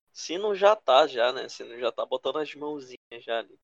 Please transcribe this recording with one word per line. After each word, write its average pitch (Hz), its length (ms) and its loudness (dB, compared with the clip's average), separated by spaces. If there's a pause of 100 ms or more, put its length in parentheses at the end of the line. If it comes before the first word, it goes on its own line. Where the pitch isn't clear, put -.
(120)
Se - 260 -10
não 208 160 -2
já 202 200 6
tá, 143 320 6
já, 123 260 0
né? 123 160 -8
Se - 140 -14
não 117 160 -14
já 120 140 0
tá 113 140 -6
botando 131 320 -4
as 147 160 -6
mãozinhas 143 420 -10 (240)
já 113 200 -4
ali. - 240 -16